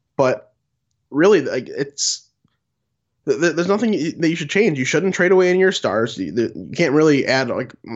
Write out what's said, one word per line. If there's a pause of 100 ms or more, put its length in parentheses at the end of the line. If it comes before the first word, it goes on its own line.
(180)
But (560)
really,
like,
it's, (1000)
th-,
th-,
there's
nothing
y-,
that
you
should
change.
You
shouldn't
trade
away
any
of
your
stars.
You,
the,
you
can't
really
add,
like, (220)